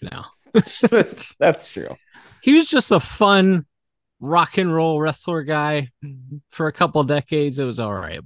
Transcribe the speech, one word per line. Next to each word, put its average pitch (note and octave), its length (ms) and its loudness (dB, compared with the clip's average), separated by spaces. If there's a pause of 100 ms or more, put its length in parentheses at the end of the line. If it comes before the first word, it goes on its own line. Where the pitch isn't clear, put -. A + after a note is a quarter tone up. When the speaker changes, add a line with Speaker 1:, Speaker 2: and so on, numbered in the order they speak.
Speaker 1:
now. - 220 -14 (140)
Speaker 2:
<laughs> - 140 -20
That's, - 840 0
that's - 340 0
true. - 280 -14 (460)
Speaker 1:
He C4+ 100 4
was D#4+ 140 6
just C4+ 240 0
a F#3+ 80 6
fun F#3+ 640 4 (560)
rock D#3 360 0
and F#3 160 0
roll D#3+ 280 2
wrestler D#3 420 -4
guy D3 460 -2 (600)
for D#3+ 180 -4
a D3+ 40 -4
couple D#3 320 0
decades. C#3+ 560 -2
It C#3 60 -2
was B2 160 -6
all G#2+ 120 -4
right. F2+ 320 -10